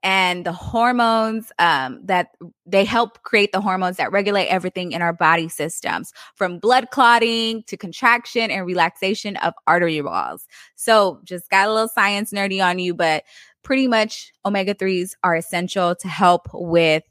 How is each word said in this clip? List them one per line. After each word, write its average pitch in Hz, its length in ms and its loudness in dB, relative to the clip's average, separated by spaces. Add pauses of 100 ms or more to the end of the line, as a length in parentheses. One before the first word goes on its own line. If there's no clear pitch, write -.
and 185 440 0
the 170 60 -4
hormones, 226 1040 0
um, 135 460 2
that 180 260 0 (340)
they 196 200 2
help 226 380 -2
create 208 300 2
the 190 80 0
hormones 185 380 -2
that 135 140 -2
regulate 202 340 0
everything 180 460 -4
in 175 100 -4
our 170 100 0
body 165 360 2
systems, - 640 -6 (220)
from 180 240 -4
blood 240 320 2
clotting 226 760 2
to - 120 -12
contraction 233 760 -2
and 190 140 -4
relaxation 185 720 -2
of 170 160 -2 (140)
artery 170 340 2
walls. 85 460 -6 (280)
So 202 500 2
just 175 260 -12
got 196 180 4
a 220 40 0
little 220 160 0
science 202 440 -2
nerdy 196 320 -2
on 180 140 0
you, 180 160 -4
but 160 300 0 (380)
pretty 269 240 0
much 220 460 -2 (140)
omega-threes 190 760 -2
are 175 140 2
essential 175 600 -2
to 190 120 -12
help 175 460 4
with 165 560 2